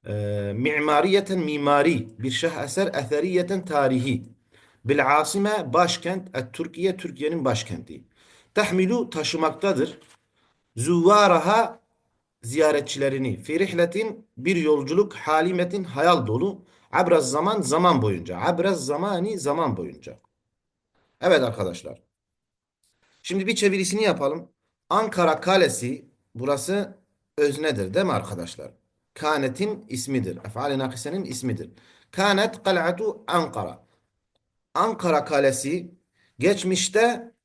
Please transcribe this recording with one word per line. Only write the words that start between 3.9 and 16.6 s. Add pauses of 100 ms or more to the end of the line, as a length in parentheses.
Bil
asime
başkent.
Et
Türkiye
Türkiye'nin
başkenti. (500)
Tahmilu
taşımaktadır. (760)
Zuvaraha (640)
ziyaretçilerini.
Fi
rihletin (100)
bir
yolculuk.
Halimetin
hayal
dolu. (260)